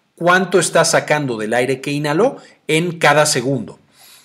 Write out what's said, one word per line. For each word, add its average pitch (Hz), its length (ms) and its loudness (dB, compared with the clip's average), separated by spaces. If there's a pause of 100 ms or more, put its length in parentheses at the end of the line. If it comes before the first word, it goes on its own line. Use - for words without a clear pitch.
(140)
cuánto 180 440 2
está 165 260 2
sacando 139 540 0
del 107 160 -4
aire 127 260 -2
que 147 100 -8
inhaló 151 460 -2 (320)
en 165 300 -2
cada 151 260 4
segundo. 131 540 -4 (460)